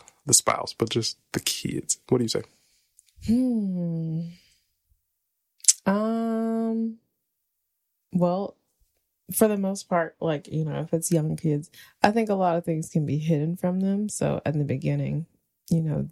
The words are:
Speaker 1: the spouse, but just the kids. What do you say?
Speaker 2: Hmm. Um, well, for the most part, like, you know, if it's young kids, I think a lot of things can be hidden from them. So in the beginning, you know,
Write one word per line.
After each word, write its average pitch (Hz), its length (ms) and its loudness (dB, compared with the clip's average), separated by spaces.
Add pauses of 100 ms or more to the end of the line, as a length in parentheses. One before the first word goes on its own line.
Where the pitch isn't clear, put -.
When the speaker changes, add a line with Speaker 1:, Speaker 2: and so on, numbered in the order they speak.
(260)
Speaker 1:
the 131 80 2
spouse, - 400 2
but 113 160 0
just - 260 -2 (160)
the - 80 0
kids. - 580 -4 (100)
What 127 100 4
do 120 60 2
you 110 40 -4
say? - 140 -2 (840)
Speaker 2:
Hmm. 180 920 0 (1700)
Um, 226 1120 0 (1120)
well, 180 440 0 (800)
for 220 140 6
the 208 80 2
most 196 320 -4
part, 170 320 0
like, 160 280 -2
you 156 160 -2
know, 143 160 -4
if 156 120 -4
it's 165 180 0
young 156 260 2
kids, 151 340 0 (320)
I 208 80 6
think 220 180 0
a 202 60 2
lot 180 220 2
of 175 80 -2
things 160 260 -2
can 151 160 0
be 147 120 0
hidden 156 380 0
from 185 240 -2
them. 196 280 0
So 143 360 -2
in 151 140 0
the 147 60 2
beginning, 143 640 -2 (440)
you 165 120 2
know, 151 300 -2